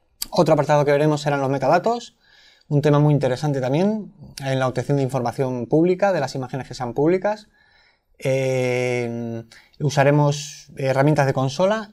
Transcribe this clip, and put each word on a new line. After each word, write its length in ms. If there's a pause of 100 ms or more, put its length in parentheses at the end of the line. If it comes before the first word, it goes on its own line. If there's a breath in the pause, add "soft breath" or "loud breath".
(320)
Otro 220
apartado 320
que 80
veremos 260
serán 220
los 80
metadatos, 640 (540 soft breath)
un 120
tema 180
muy 140
interesante 460
también 540 (320)
en 140
la 100
obtención 260
de 80
información 640
pública, 480
de 80
las 120
imágenes 320
que 80
sean 200
públicas. 560 (720 soft breath)
Eh, 1200 (360 loud breath)
usaremos 960
herramientas 520
de 60
consola 600